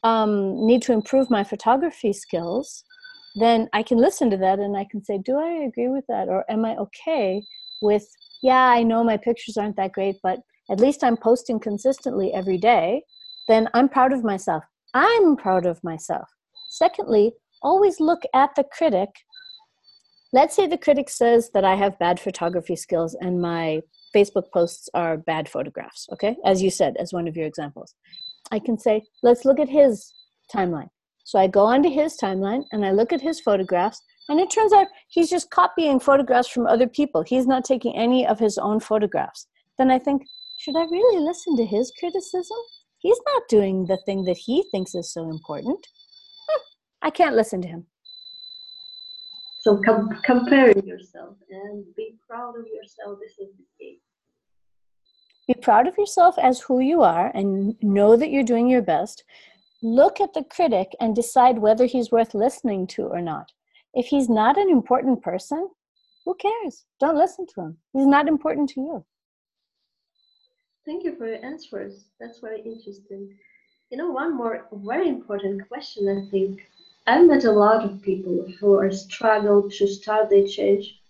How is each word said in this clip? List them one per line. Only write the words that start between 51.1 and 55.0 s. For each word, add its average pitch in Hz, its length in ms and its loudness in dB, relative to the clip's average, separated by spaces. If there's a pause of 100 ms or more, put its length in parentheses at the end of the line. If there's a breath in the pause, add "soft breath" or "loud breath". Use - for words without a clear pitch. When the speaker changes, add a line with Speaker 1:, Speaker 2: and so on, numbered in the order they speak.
Speaker 2:
and 202 340 -14 (120)
be 226 180 -14 (140)
proud 233 280 -16
of 233 120 -16
yourself, - 520 -16
this 440 200 -20
is - 160 -16
the 180 80 -20 (120)
key. - 240 -20 (1500)